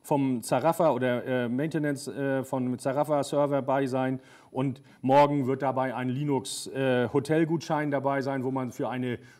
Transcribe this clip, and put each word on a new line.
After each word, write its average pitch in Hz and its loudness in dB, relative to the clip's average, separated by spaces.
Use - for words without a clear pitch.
vom 135 0
Zarafa 156 2
oder, 123 0
äh, 127 0
Maintenance, 147 -2
äh, 135 -2
von 127 -2
Zarafa 143 0
Server 143 0
bei 139 0
sein. 131 -2
Und 131 -4
morgen 143 6
wird 135 0
dabei 131 0
ein 127 -4
Linux, 135 -2
äh, 127 2
Hotelgutschein 151 0
dabei 139 0
sein, 135 -2
wo 131 0
man 127 -2
für 131 -4
eine 123 -4